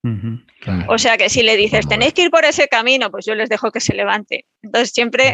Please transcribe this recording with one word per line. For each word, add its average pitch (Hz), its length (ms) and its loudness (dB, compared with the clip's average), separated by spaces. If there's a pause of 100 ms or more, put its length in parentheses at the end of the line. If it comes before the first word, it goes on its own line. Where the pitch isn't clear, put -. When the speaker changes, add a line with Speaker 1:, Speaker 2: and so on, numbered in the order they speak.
Speaker 1:
Ujú, 113 380 -4 (220)
claro. 92 300 -4
Speaker 2:
O 226 60 2
sea 226 200 2
que 190 120 0
si 240 140 2
le 220 140 4
dices, 214 240 2
Speaker 3:
Vamos 151 40 -4
a 143 40 -6
ver. 214 100 0
Speaker 2:
"Tenéis 269 140 2
que 359 100 0
ir 339 80 2
por 320 140 4
ese 294 240 2
camino", 240 420 0
pues 196 140 -10
yo 220 100 -2
les 214 140 -2
dejo 214 200 -2
que 170 120 -6
se - 120 -6
levante. 202 540 -4 (160)
Entonces 220 280 0
siempre 254 420 0